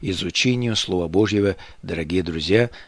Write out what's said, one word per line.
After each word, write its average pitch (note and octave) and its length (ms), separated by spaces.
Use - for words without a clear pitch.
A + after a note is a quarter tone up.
изучению A2 760
Слова F2+ 320
Божьего, G2+ 480
дорогие E2+ 400
друзья, E2+ 480